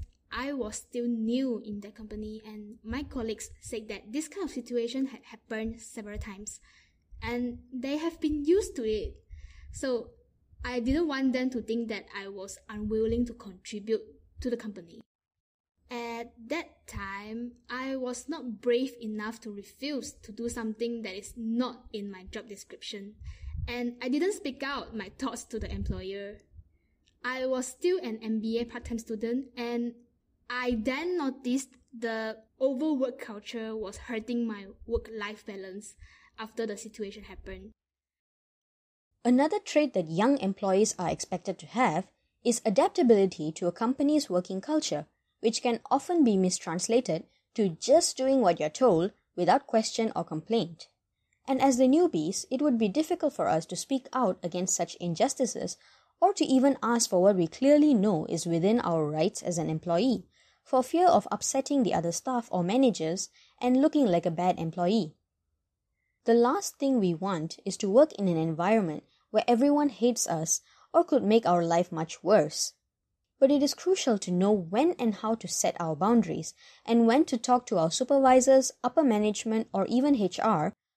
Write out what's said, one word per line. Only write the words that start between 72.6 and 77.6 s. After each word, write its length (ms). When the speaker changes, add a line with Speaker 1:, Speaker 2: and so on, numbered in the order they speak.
Speaker 2:
But 100
it 100
is 140
crucial 440
to 120
know 220
when 480
and 160
how 180
to 140
set 320
our 160
boundaries 580
and 220
when 160
to 120
talk 300